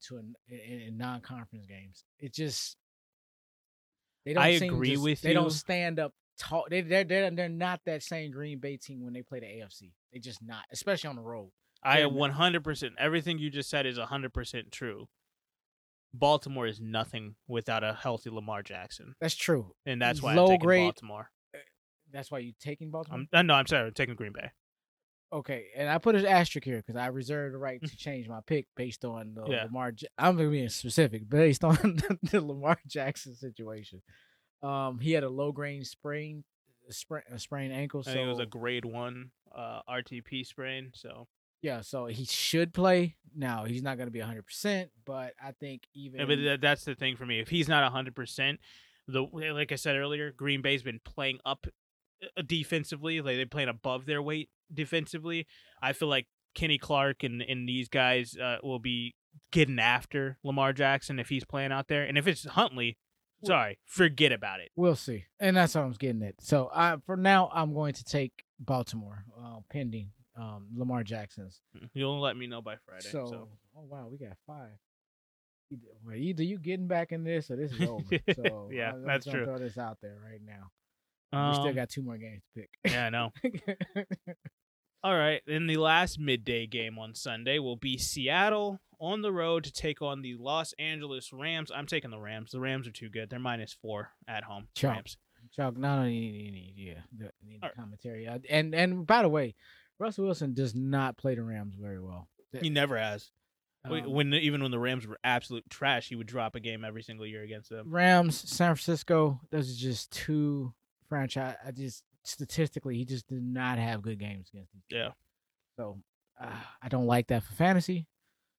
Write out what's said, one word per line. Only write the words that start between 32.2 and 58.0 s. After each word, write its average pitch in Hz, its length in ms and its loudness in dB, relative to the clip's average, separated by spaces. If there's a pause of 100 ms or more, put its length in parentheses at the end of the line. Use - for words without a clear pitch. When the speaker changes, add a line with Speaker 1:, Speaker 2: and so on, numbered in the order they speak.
Speaker 1:
the 190 180 2
Lamar 147 460 2
Jackson 135 480 -6
situation. 110 680 -12 (600)
Um, 135 360 -2
he 156 120 2
had 151 120 6
a 135 60 -2
low 139 220 -2
grade 143 340 -8
sprain, 151 600 -8 (440)
spra-, - 400 -10
a 123 80 -12
sprained 135 360 -6
ankle, 139 340 -4
Speaker 2:
I 131 60 -2
think 131 120 0
it - 40 0
was 120 80 0
Speaker 1:
so 120 60 -2
Speaker 2:
a 113 40 -4
grade 120 380 -4
one, 123 460 -8 (220)
uh, 113 340 -10
R 123 140 -4
T 120 200 -12
P 131 240 -8
sprain, 131 500 -10
so. 120 320 -16 (360)
Speaker 1:
Yeah, 127 180 -4
so 123 240 -6
he 117 180 -6
should 165 480 0
play. 180 440 4 (200)
Now, 123 300 -4
he's 120 180 -2
not 135 140 -4
gonna 123 140 -6
be 113 100 -6
a 110 40 -6
hundred 113 200 -10
percent, 190 460 -4 (140)
but 131 280 -8 (100)
I 139 80 -12
think 135 320 -12 (100)
even 139 280 -10
Speaker 2:
Yeah, 143 60 0
but 147 160 6
that, 139 180 2
that's 147 240 4
the 139 100 -4
thing 131 220 0
for 127 80 -10
me. 117 160 0
If 110 80 -6
he's 165 180 2
not 147 160 6
a 127 60 6
hundred 131 260 -4
percent, 139 460 -2 (480)
the, 131 140 0
like 151 500 -4
I - 20 -2
said 139 220 0
earlier, 147 340 -2
Green 139 300 0
Bay's 139 220 2
been 120 200 -6
playing 135 420 -4
up, 139 220 -4 (720)
uh, 180 60 -4
defensively. 160 760 -2
Like, 131 160 0
they're 131 100 0
playing 139 220 -2
above 127 360 -4
their 147 160 0
weight 151 280 -4 (220)
defensively. 160 760 -4 (340)
I 135 120 2
feel 156 160 0
like 131 180 2 (260)
Kenny 156 240 2
Clark 139 460 2
and, 120 180 -2
and 127 260 -4
these 123 220 -2
guys, 127 480 4